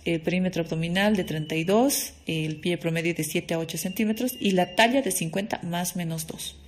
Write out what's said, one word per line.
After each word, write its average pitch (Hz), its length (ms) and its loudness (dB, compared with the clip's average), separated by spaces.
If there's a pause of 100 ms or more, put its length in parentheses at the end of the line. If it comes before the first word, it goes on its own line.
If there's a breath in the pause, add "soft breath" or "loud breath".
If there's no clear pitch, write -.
el 170 160 0
perímetro 180 420 0
abdominal 170 540 2
de 180 80 2
treinta 156 320 -2
y 160 80 0
dos, 226 480 2 (140)
el 156 340 -2
pie 175 180 0
promedio 165 340 0
de 165 120 -2
siete 170 280 -4
a 165 60 0
ocho 165 200 -4
centímetros 220 600 -2
y 196 140 2
la 180 240 2
talla 240 260 6
de 190 80 0
cincuenta 190 540 -2
más 175 320 -4
menos 165 320 -4
dos. - 280 -12 (120)